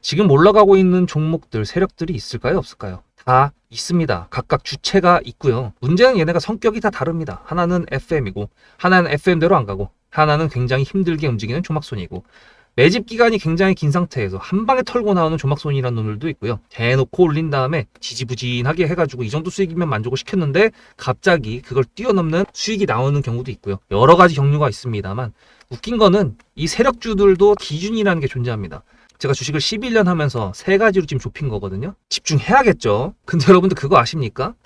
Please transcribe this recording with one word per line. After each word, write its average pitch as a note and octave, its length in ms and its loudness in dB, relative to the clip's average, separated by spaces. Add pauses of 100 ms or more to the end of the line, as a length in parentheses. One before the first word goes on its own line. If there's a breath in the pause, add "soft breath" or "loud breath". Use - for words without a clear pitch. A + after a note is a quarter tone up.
지금 F3+ 280 0
올라가고 G3 480 8
있는 F3+ 300 4
종목들, D#3 580 -4
세력들이 F3 480 -4
있을까요? B2 460 -4
없을까요? F#2 420 -12 (240)
다 C3 260 4 (200)
있습니다. B2 580 -2
각각 - 340 -4
주체가 F3 640 0
있고요. A#2+ 540 -2
문제는 F#3+ 400 4
얘네가 E3 200 0
성격이 A3 420 -4
다 G#3 100 0
다릅니다. D#3+ 540 -6
하나는 F3 440 -2
에프엠이고, A2+ 600 -4 (280 soft breath)
하나는 F3+ 340 2
에프엠대로 E3+ 440 2
안 C3 100 2
가고, G2 240 -6 (220)
하나는 D3+ 380 2
굉장히 B2+ 340 -2
힘들게 E3 440 -2
움직이는 A#2+ 360 -4
조막손이고, G2+ 600 -8 (520 soft breath)
매집 F3+ 320 4
기간이 A3+ 320 2
굉장히 F3+ 360 0
긴 D3 160 -2
상태에서 A#2+ 460 -2
한 G3+ 280 -4
방에 B3+ 180 2
털고 G#3 300 -2
나오는 D#3+ 240 0
조막손이라는 C3+ 580 -2
놈들도 A2 340 -6
있고요. A#2 400 -6
대놓고 B2+ 540 0
올린 D#3+ 260 0
다음에 C#3 380 -2 (120)
지지부진하게 B2 880 -4
해가지고 D3 360 -2
이 G#2+ 60 -6
정도 D#3+ 200 -6
수익이면 E3+ 400 -4
만족을 A#2 280 -4
시켰는데 F3+ 540 0 (240 soft breath)
갑자기 B2+ 640 -2
그걸 B2+ 220 -2
뛰어넘는 F#3+ 720 -2
수익이 G#3 320 -4
나오는 C3+ 360 0
경우도 B2 300 -6
있고요. G2 280 -8 (120)
여러 B2+ 240 6
가지 E3+ 200 6
경로가 C#3+ 340 2
있습니다만, G#2+ 640 -6 (360 soft breath)
웃긴 A3 280 -6
거는 F#3+ 400 4 (180)
이 D#3+ 120 -4
세력주들도 G3+ 880 2
기준이라는 G3 640 -2
게 C3+ 60 -2
존재합니다. A2 560 -6 (340 soft breath)
제가 - 160 -2
주식을 C#3+ 260 -4
십일 A3+ 340 -4
년 G#3 140 4
하면서 C3 480 -2
세 G3 220 0
가지로 F#3+ 280 2
지금 C#3 140 -4
좁힌 C3+ 300 -8
거거든요. G2+ 460 -6 (120)
집중해야겠죠. D#3+ 1080 0 (100)
근데 D#3 240 -2
여러분들 F#3 260 6
그거 D3 220 0
아십니까? C3 560 -2 (120)